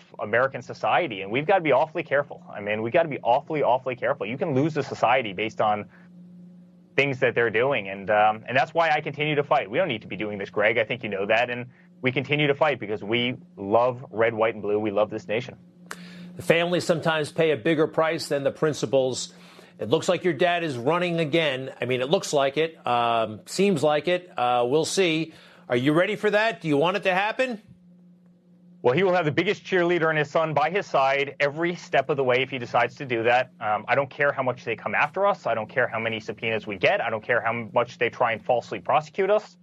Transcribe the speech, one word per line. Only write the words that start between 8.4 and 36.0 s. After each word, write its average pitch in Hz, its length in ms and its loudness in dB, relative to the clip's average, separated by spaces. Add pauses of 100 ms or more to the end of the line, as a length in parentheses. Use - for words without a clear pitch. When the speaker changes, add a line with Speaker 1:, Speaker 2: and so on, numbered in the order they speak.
Speaker 1:
and 120 80 -2
that's 147 180 0
why 165 160 2
I 151 120 0
continue 151 340 -4
to 143 80 2
fight. 135 260 0
We 117 80 -4
don't 185 100 0
need 117 140 -4
to - 60 -18
be 95 100 -10
doing 104 200 -6
this, 98 120 -8
Greg. 107 280 2
I 113 60 4
think 117 200 -6
you 110 60 -6
know 101 160 -4
that, 113 240 2
and 123 180 -8 (340)
we 131 100 0
continue 147 360 0
to 139 80 2
fight 143 240 0
because 101 240 -6
we 120 340 -2 (180)
love 120 560 0
red, 113 220 0
white, 110 220 0
and 107 60 -12
blue. 104 160 0
We 107 140 -2
love 104 180 2
this 92 180 -10
nation. 113 280 -6 (800)
Speaker 2:
The - 60 -12
families 170 420 2
sometimes 160 480 0
pay 165 200 2
a 143 60 0
bigger 156 300 2
price 160 400 -2
than 143 160 -2
the 139 80 0
principals. 131 840 0 (460)
It - 100 -6
looks 160 200 0
like 175 140 0
your 175 100 2
dad 175 300 0
is 147 140 -4
running 170 420 0
again. 139 520 0 (100)
I 123 40 -4
mean, 123 160 0
it 131 80 -2
looks 185 240 2
like 139 240 2
it, 160 280 -2
um, 117 600 0
seems 190 380 2
like 151 240 2
it. 180 300 -2
Uh, 123 300 2
we'll 151 180 2
see. 160 480 0 (340)
Are 127 80 0
you 131 180 4
ready 185 220 2
for 208 140 0
that? 214 320 2
Do 165 60 -6
you 147 100 2
want 170 180 2
it 190 80 -4
to 190 100 2
happen? 220 460 -2 (1200)
Speaker 1:
Well, 123 100 6
he 165 80 2
will 190 120 4
have 180 120 2
the 151 60 0
biggest 180 320 -2
cheerleader 175 480 2
in 156 40 2
his 151 140 0
son 160 240 0
by 147 160 2
his 185 160 -2
side 139 540 2
every 156 340 0
step 151 380 0
of 143 60 -2
the 135 60 2
way 127 200 4
if 131 80 -8
he 135 80 -6
decides 123 380 0
to 147 80 -10
do 117 180 -2
that. 120 260 4 (100)
Um, 107 280 -2
I 120 80 2
don't 139 160 0
care 143 200 0
how 135 120 -2
much 127 200 -4
they 113 120 -4
come 107 180 -6
after 147 320 0
us. 202 220 0
I 117 80 0
don't 107 120 -4
care 123 200 0
how 113 120 -4
many 113 200 -4